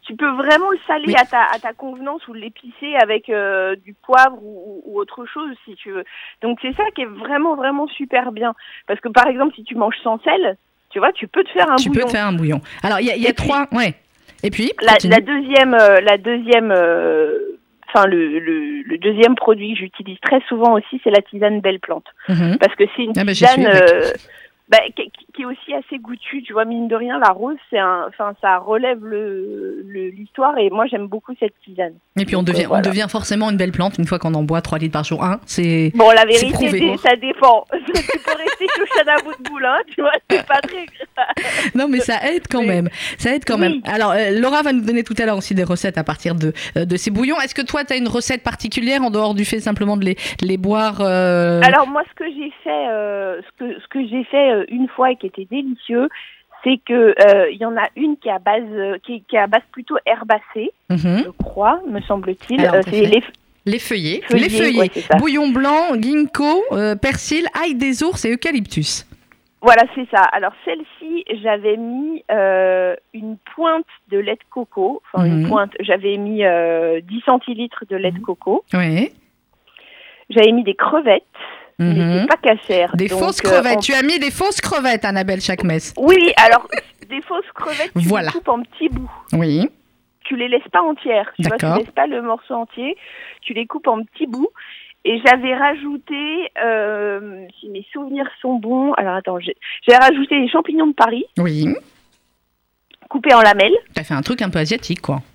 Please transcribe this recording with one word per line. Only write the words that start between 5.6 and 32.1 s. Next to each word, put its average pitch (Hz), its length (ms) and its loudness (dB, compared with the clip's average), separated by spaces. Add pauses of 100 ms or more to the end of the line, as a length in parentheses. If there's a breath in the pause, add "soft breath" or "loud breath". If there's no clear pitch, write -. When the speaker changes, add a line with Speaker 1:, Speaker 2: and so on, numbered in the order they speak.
Speaker 1:
si 208 100 -20
tu 202 160 -18
veux. 190 120 -10 (380 loud breath)
Donc, 233 220 -4
c'est 262 120 -6
ça 415 80 -2 (120)
qui 294 60 -8
est 247 40 -4
vraiment, 277 500 -4
vraiment 277 320 -2
super 254 440 -4
bien. 226 240 -4 (320 loud breath)
Parce 202 120 -4
que, 240 100 -8
par 240 180 6
exemple, 269 280 0
si 220 80 -20
tu 226 120 -12
manges 226 280 -2
sans 226 200 -2
sel, 302 340 0 (320)
tu - 80 -8
vois, - 160 2
tu 220 140 -10
peux - 160 -2
te - 80 -4
faire 359 200 2
un 262 40 4
Speaker 2:
Tu 254 140 0
peux 285 60 -2
Speaker 1:
bouillon. 247 120 0
Speaker 2:
te 240 40 -4
faire 208 140 -2
un 196 80 0
bouillon. 160 280 -2 (200 loud breath)
Alors, 202 200 0
il 240 40 0
y 240 60 0
a, 185 60 -2
il 233 40 -4
y 240 60 2
a - 20 4
Speaker 1:
Et 254 40 0
puis, - 140 -4
Speaker 2:
trois, 277 240 0
ouais. 233 220 0 (480 soft breath)
Et - 80 -2
puis, 226 220 -2 (100)
Speaker 1:
la, 220 120 4
Speaker 2:
continue. 185 200 4
Speaker 1:
la 226 80 8
deuxième, 269 540 2
euh, 202 260 8
la 202 160 4
deuxième, 226 540 2
euh, 165 680 2 (560)
enfin, 202 140 6
le, 165 320 0
le, 151 440 -4
le 139 140 -6
deuxième 214 380 4
produit 214 380 0
que 214 80 -8
j'utilise 190 400 -14
très - 260 2
souvent 233 260 2
aussi, 220 300 -2
c'est 220 80 2
la 202 100 6
tisane 208 400 -2
Belle 190 200 0
Plante. - 240 -8 (240 loud breath)
Speaker 2:
Mhm. 175 280 2
Speaker 1:
Parce 190 180 4
que 202 100 4 (100)
c'est 247 80 -4
une 220 120 -4
Speaker 2:
Ah 196 100 0
bah, 196 80 0
j'y 240 120 4
Speaker 1:
tisane, 262 160 8
Speaker 2:
suis 254 60 4
avec. 185 240 8
Speaker 1:
euh, 175 200 2 (580 loud breath)
bah, 214 80 8 (180)
qui, - 140 -8
qui, - 240 -20
qui 285 80 -14
est 254 40 -8
aussi 262 280 -12
assez 277 240 -10
goûtue, 240 460 -12
tu 226 100 -16
vois, 220 100 2
mine 233 240 -4
de 226 80 -2
rien, 240 220 -4
la 208 140 4
rose, 233 240 -4 (160)
c'est 220 80 0
un, 180 280 0
enfin, 208 320 -8
ça 185 200 2
relève 220 440 -2
le, 202 800 -8
le, 196 260 -10
l'histoire 262 500 -4
et 196 100 2
moi, 214 160 -2
j'aime 214 220 -6
beaucoup 214 320 -12
cette 214 160 -4 (100)
tisane. 180 280 -8 (260)